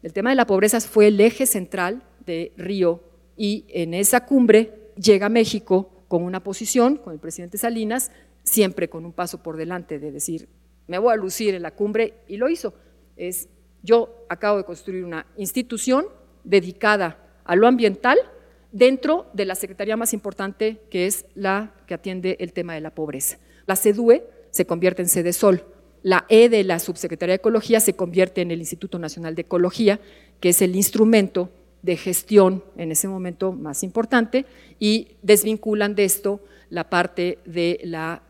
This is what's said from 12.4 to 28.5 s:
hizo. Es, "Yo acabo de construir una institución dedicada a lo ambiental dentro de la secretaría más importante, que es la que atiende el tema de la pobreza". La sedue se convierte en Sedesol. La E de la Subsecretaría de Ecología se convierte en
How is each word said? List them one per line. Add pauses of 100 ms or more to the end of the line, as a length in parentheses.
hizo. (420)
Es, (320)
"Yo
acabo
de
construir
una (120)
institución (380)
dedicada (280)
a
lo
ambiental (520)
dentro
de
la
secretaría
más
importante, (100)
que
es
la (140)
que
atiende
el
tema
de
la
pobreza". (260)
La
sedue (280)
se
convierte
en
Sedesol. (380)
La
E
de
la
Subsecretaría
de
Ecología
se
convierte
en